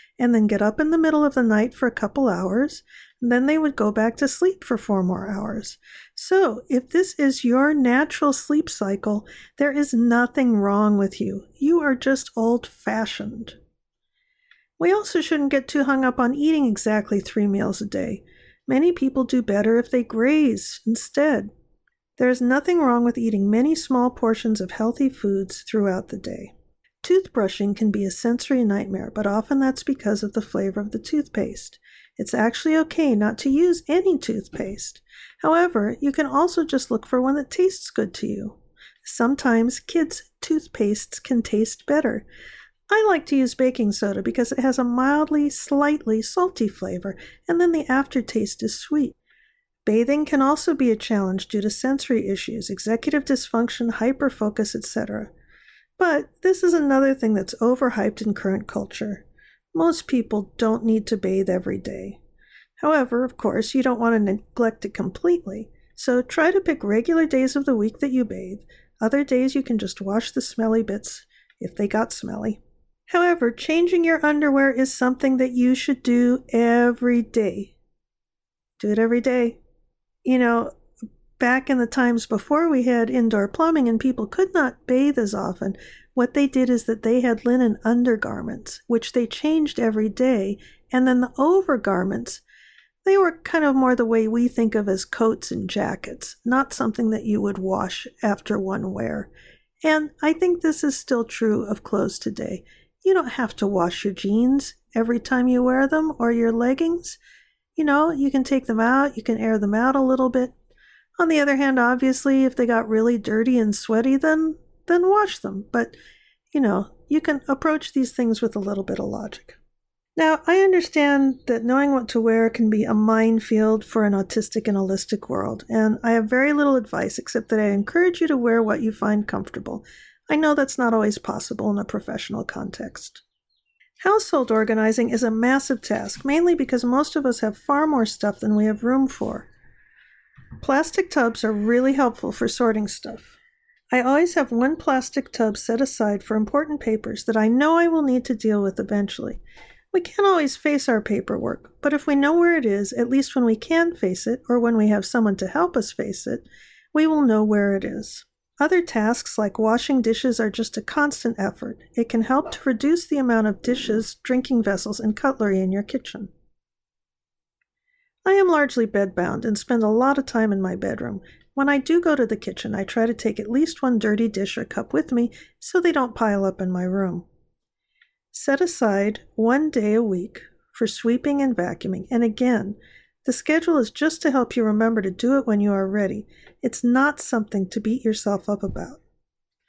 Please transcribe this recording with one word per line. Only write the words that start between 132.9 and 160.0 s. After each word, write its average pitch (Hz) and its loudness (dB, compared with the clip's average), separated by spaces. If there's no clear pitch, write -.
Household 370 2
organizing 220 2
is 233 -2
a 233 2
massive 247 0
task, 208 -6
mainly 339 4
because 254 -2
most 254 0
of 285 -2
us 247 0
have 214 -2
far 294 0
more 277 2
stuff 208 -4
than 214 0
we 214 4
have 214 -2
room 262 2
for. - -8
Plastic 311 0
tubs 233 0
are 220 0
really 233 2
helpful 262 0
for 233 -2
sorting 220 -2
stuff. - -16
I 254 4
always 285 2
have 294 0
one 247 0
plastic 262 -2
tub 214 0
set 233 -2
aside 208 -2
for 220 -2
important 285 -2
papers 214 -4
that 226 0
I 214 4
know 294 4
I 339 4
will 320 2
need 254 0
to 254 -2
deal 214 0
with 196 -4
eventually. 202 -4
We 370 2
can't 403 0
always 330 2
face 294 0
our 220 2
paperwork, - -6
but 285 0
if 294 -2
we 294 2
know 285 4
where 339 4
it 285 0
is, 202 -2
at 233 -2
least 269 0
when 254 2
we 226 2
can 330 0
face 185 -4
it, 233 -4
or 247 2
when 233 2
we 214 4
have 208 2
someone 214 0
to 196 -4
help 330 -2
us 208 -4
face - -8
it, - -6
we 311 4
will 311 2
know 220 4
where 202 2
it 196 -6
is. - -10
Other 330 2
tasks 233 -2
like 208 -2
washing 240 0